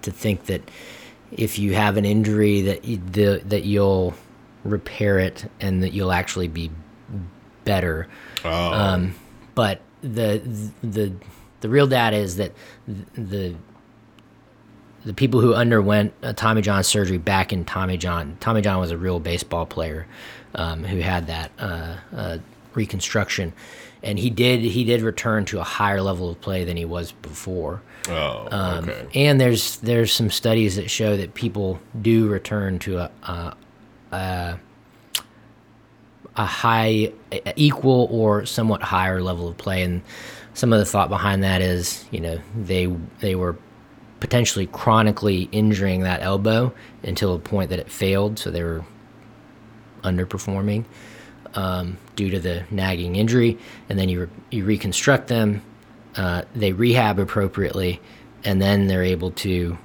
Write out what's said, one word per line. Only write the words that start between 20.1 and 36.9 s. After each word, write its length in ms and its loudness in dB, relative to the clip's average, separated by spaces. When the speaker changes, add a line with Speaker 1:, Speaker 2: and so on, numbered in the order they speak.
Speaker 1:
um, 280 -4
who 160 -4
had 280 0
that, 320 -8
uh, 360 -8
uh, 220 -8
reconstruction, 800 -4
and 160 -4
he 100 0
did, 320 2
he 220 0
did 180 2
return 440 0
to 140 -6
a 40 -4
higher 380 0
level 280 -2
of 120 -10
play 220 -4
than 140 -4
he 80 -4
was 260 -6
before. 720 -8
Speaker 2:
Oh, 420 -4
Speaker 1:
Um, 380 -4
Speaker 2:
okay. 180 -10
Speaker 1:
and 120 6
there's, 380 2
there's 340 2
some 180 2
studies 460 2
that 140 -4
show 280 2
that 160 -4
people 460 -4
do 260 4
return 520 -2
to 200 -4
a, 120 -6
a, 320 -8
a, 440 -6
a 100 -2
high, 680 2